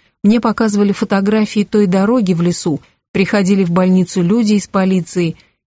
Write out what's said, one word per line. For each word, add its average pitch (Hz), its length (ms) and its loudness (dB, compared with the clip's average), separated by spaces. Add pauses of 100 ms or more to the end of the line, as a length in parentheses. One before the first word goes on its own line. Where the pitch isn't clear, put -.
(220)
Мне 226 180 2
показывали 208 520 0
фотографии 208 720 -2
той 208 240 0
дороги 196 440 0
в 165 100 -2
лесу, 170 380 -2 (300)
приходили 196 540 0
в 170 80 -2
больницу 185 500 2
люди 214 320 0
из 202 140 -2
полиции 185 680 -2 (360)